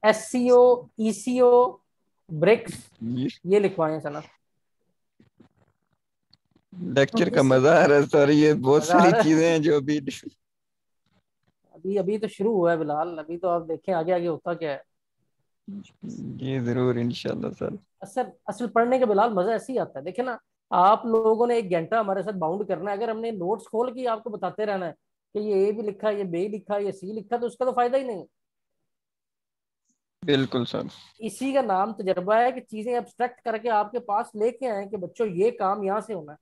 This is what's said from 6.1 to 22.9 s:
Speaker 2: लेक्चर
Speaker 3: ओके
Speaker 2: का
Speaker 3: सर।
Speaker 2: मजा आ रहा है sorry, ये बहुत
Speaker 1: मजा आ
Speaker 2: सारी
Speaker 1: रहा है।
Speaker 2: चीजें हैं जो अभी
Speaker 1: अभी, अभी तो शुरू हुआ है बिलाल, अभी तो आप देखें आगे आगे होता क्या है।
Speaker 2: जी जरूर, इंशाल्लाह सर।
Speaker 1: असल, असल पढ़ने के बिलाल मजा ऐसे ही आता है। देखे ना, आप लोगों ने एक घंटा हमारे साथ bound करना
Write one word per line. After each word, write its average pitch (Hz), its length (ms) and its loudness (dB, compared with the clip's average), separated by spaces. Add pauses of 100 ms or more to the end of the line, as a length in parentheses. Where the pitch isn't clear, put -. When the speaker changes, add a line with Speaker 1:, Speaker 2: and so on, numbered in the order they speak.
Speaker 2:
लेक्चर 139 480 0
Speaker 3:
ओके - 100 2
Speaker 2:
का - 100 2
Speaker 3:
सर। 135 60 4
Speaker 2:
मजा 131 260 6
आ 170 120 8
रहा 143 120 6
है 143 100 4
sorry, 143 240 4
ये 151 220 6
बहुत 143 300 4
Speaker 1:
मजा 160 100 0
आ 180 60 6
Speaker 2:
सारी 180 120 8
Speaker 1:
रहा - 60 4
है। 220 60 4
Speaker 2:
चीजें 160 260 4
हैं 160 120 2
जो 147 160 2
अभी 147 200 -2 (1800)
Speaker 1:
अभी, 180 220 -6
अभी 196 200 -2
तो 214 100 -6
शुरू 202 260 -2
हुआ 170 180 4
है 165 60 2
बिलाल, 156 400 -4
अभी 156 200 -12
तो 185 100 -4
आप 175 140 0
देखें 160 320 -6
आगे 165 200 -2
आगे 175 140 -2
होता 170 260 -4
क्या 160 180 -6
है। 139 120 -10 (840)
Speaker 2:
जी 131 920 -10
जरूर, 123 400 0
इंशाल्लाह - 520 -6
सर। - 260 -8 (260)
Speaker 1:
असल, 196 280 -6 (180)
असल 220 180 -8
पढ़ने 240 320 2
के 247 60 2
बिलाल 208 280 2
मजा 190 200 0
ऐसे 226 200 -6
ही 240 60 -2
आता 151 200 -8
है। 139 60 -14
देखे 180 180 -8
ना, 254 140 -8 (340)
आप 202 340 4
लोगों 226 420 2
ने 240 100 2
एक 214 120 -4
घंटा 170 300 0
हमारे 196 240 -2
साथ 208 160 -6
bound 175 280 -2
करना 190 240 -4